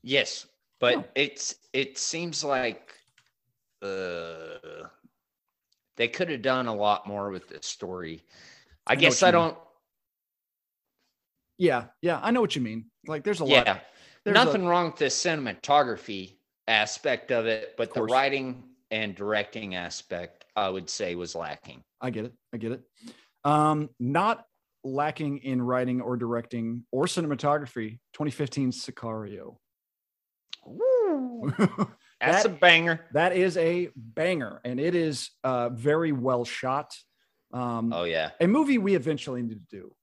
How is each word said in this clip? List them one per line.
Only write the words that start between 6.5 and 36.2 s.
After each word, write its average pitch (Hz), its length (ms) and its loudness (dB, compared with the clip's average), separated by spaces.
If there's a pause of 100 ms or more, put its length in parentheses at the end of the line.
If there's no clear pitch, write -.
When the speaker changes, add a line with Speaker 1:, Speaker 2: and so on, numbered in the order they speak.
Speaker 1:
a 113 80 -2
lot 104 320 2
more 101 240 -4
with 92 180 -10
this - 160 -16
story. 90 580 -10 (600)
I - 80 4
Speaker 2:
I - 20 6
know 135 60 2
Speaker 1:
guess 160 200 6
Speaker 2:
what 180 140 8
Speaker 1:
I - 20 8
Speaker 2:
you 170 80 6
mean. 160 80 -2
Speaker 1:
don't, - 100 -18 (1900)
Speaker 2:
Yeah, 143 280 2 (160)
yeah, 165 200 0
I 214 100 0
know 247 100 4
what 208 140 0
you 139 60 -2
mean. 113 240 -6 (220)
Like, 156 160 -6
there's 202 160 -2
a 165 60 0
lot, 131 200 6
Speaker 1:
Yeah. 101 140 0 (440)
Speaker 2:
there's 202 160 4
a 247 60 8
Speaker 1:
Nothing 180 200 2
wrong 175 220 4
with - 100 -8
the 151 80 2
cinematography 127 1300 0 (300)
aspect 113 640 0
of 117 160 2
it, 110 300 -4
but 117 120 0
Speaker 2:
Of - 40 -18
Speaker 1:
the 123 80 -2
Speaker 2:
course. 113 100 0
Speaker 1:
writing 131 520 0 (280)
and 107 240 -4
directing 101 600 -4
aspect, 87 680 -10 (100)
I 101 140 0
would 92 200 -8
say, 87 260 -4
was 87 200 -8
lacking. 76 480 -10 (160)
Speaker 2:
I 127 120 -6
get 110 140 -8
it. - 80 -14 (200)
I 120 40 -10
get 113 160 -6
it. 127 100 -12 (600)
Um, 151 460 2 (100)
not 170 460 0 (380)
lacking 143 560 -4
in 127 220 -2
writing 127 400 0
or 123 140 -4
directing 117 760 -4
or 135 140 0
cinematography, 143 920 -2 (140)
twenty 151 180 -4
fifteen 135 400 -2
Sicario. 110 840 -10 (1080)
Speaker 1:
Woo! 311 920 2
Speaker 2:
<laughs> - 0 - (600)
Speaker 1:
That's 165 240 4
Speaker 2:
That - 20 4
Speaker 1:
a 220 40 4
banger. 170 640 6
Speaker 2:
That 180 220 4
is 185 220 2
a 170 380 0
banger, 131 680 -4
and 123 140 -4
it 175 160 0
is, 160 340 -2 (140)
uh, 123 260 0
very 147 420 2
well 123 340 0